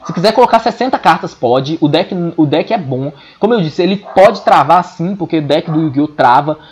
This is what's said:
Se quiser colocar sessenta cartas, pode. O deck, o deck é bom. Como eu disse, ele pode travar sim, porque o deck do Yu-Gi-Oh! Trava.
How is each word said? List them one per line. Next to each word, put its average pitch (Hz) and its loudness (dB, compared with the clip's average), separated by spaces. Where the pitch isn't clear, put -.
Se - -10
quiser 196 0
colocar 226 2
sessenta 247 -2
cartas, 170 0
pode. 135 -2
O 151 2
deck, 175 0
o 156 2
deck 160 -2
é 233 -2
bom. 135 -6
Como 220 0
eu 220 0
disse, 156 -4
ele 185 0
pode 190 4
travar 170 4
sim, 180 -6
porque 170 -4
o 156 0
deck 151 -2
do 156 0
Yu-Gi-Oh! 151 -2
Trava. 143 2